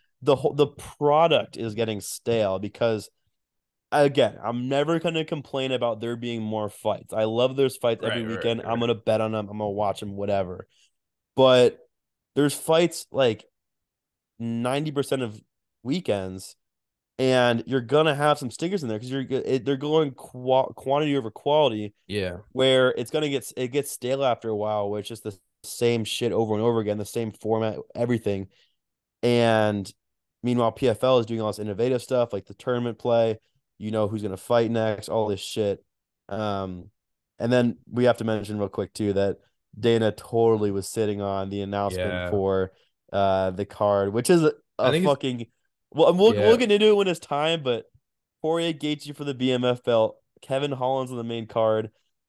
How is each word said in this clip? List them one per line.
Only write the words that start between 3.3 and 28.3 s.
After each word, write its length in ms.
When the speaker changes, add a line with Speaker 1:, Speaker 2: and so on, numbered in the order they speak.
Speaker 1:
again, 520
I'm 260
never 300
gonna 260
complain 460
about 300
there 160
being 240
more 280
fights. 440
I 120
love 300
those 220
fights 260
every 200
Speaker 2:
Right, 60
right, 80
Speaker 1:
weekend. 220
Speaker 2:
right, 80
Speaker 1:
I'm 140
Speaker 2:
right. 60
Speaker 1:
gonna 120
bet 220
on 100
them. 180
I'm 80
gonna 120
watch 320
them, 140
whatever. 520
But 440
there's 180
fights, 580
like, 340
ninety 520
percent 300
of 180
weekends, 720
and 480
you're 140
gonna 340
have 240
some 100
stinkers 320
in 80
there 100
'cause 120
you're 120
g-, 120
it, 300
they're 120
going 340
qua-, 600
quantity 420
over 140
quality, 640
Speaker 2:
Yeah. 300
Speaker 1:
where 460
it's 140
gonna 180
get 140
s-, 120
it 120
gets 240
stale 320
after 260
a 60
while, 340
where 100
it's 100
just 140
the 140
same 400
shit 280
over 240
and 80
over 160
again, 180
the 80
same 260
format, 460
everything. 540